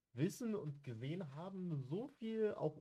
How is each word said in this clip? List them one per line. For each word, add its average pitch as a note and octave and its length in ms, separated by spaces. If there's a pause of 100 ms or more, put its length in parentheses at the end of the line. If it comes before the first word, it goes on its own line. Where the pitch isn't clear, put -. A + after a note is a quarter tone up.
(140)
wissen G3+ 420
und D3 280
gesehen C3+ 520
haben, F3+ 480
so F3 240
viel A3 460
auch - 280